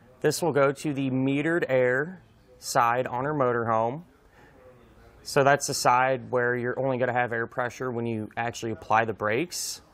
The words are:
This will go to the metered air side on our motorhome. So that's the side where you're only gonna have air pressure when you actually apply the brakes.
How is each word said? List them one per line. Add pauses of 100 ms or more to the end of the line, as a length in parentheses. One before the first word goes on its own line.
(220)
This
will
go
to
the
metered
air (380)
side
on
our
motorhome. (1200)
So
that's
the
side
where
you're
only
gonna
have
air
pressure
when
you
actually
apply
the
brakes. (120)